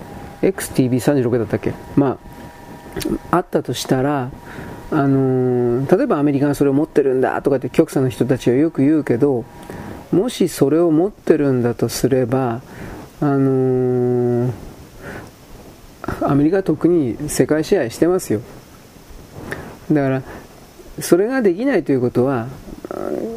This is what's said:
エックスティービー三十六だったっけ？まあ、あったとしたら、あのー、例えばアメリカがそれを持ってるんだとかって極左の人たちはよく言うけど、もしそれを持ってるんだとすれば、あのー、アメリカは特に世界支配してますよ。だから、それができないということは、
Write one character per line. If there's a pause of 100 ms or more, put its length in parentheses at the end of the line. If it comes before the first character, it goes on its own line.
(420)
エ
ッ
ク
ス
テ
ィ
ー
ビ
ー
三
十
六
だ
っ
た
っ
け？ (220)
ま (1120)
あ、
あ
っ
た
と
し
た
ら、 (640)
あ
の
ー、
例
え
ば
ア
メ
リ
カ
が
そ
れ
を
持
っ
て
る
ん
だ
と
か
っ
て
極
左
の
人
た
ち
は
よ
く
言
う
け
ど、 (640)
も
し
そ
れ
を
持
っ
て
る
ん
だ
と
す
れ
ば、 (640)
あ
の
ー、 (1700)
ア
メ
リ
カ
は
特
に (140)
世
界
支
配
し
て
ま
す
よ。 (1500)
だ
か
ら、 (800)
そ
れ
が
で
き
な
い
と
い
う
こ
と
は、 (880)